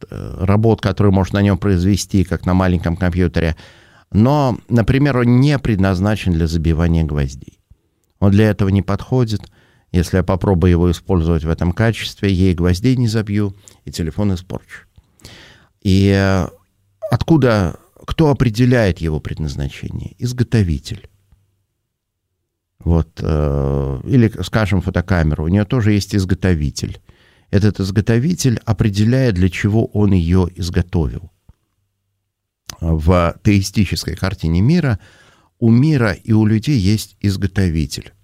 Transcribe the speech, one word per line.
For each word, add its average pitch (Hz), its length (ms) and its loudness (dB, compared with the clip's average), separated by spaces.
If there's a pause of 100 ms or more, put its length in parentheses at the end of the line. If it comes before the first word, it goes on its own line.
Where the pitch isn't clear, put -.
(100)
работ, 98 720 0
которые 101 320 2
можно 95 260 0
на 101 60 2
нем 101 120 2
произвести, 95 680 0
как 82 220 -6
на 90 60 0
маленьком 90 440 0
компьютере. 87 600 -2 (540)
Но, 131 480 2 (100)
например, 123 500 2
он 123 220 4
не 143 180 2
предназначен 95 720 0
для 82 140 0
забивания 82 580 0
гвоздей. 71 560 -6 (580)
Он 101 120 2
для 107 200 4
этого 95 200 0
не 98 120 2
подходит. 110 600 -2 (500)
Если 90 240 0
я 92 80 2
попробую 90 480 2
его 87 180 2
использовать 85 540 0
в 80 40 -4
этом 82 240 -2
качестве, 104 600 -2
я 92 180 2
и 87 40 0
гвоздей 90 420 0
не 127 100 0
забью, 104 480 -4 (300)
и - 60 -14
телефон 92 440 -4
испорчу. - 520 -12 (960)
И, 98 300 2
э, 98 360 0 (600)
откуда, 120 680 2 (300)
кто 156 240 0
определяет 117 680 2
его 76 220 -4
предназначение? - 960 -8
Изготовитель. 117 920 -2 (1700)
Вот, 85 300 0 (140)
э, 69 840 -2
или, 113 260 2 (120)
скажем, 98 400 -2
фотокамера. 82 600 -2
У 80 60 -4
нее 101 160 2
тоже 107 280 0
есть 104 220 -2
изготовитель. 90 840 -2 (500)
Этот 101 300 0
изготовитель 117 840 0
определяет, 110 680 0
для 92 140 2
чего 107 380 0
он 104 260 0
ее 87 420 2
изготовил. 85 760 -4 (1500)
В 82 640 0
теистической 95 720 -2
картине 87 440 -2
мира 139 380 0 (640)
у 113 100 2
мира 120 420 2
и 101 200 -6
у 107 120 4
людей 110 320 0
есть 104 440 -2
изготовитель. 95 920 -4 (120)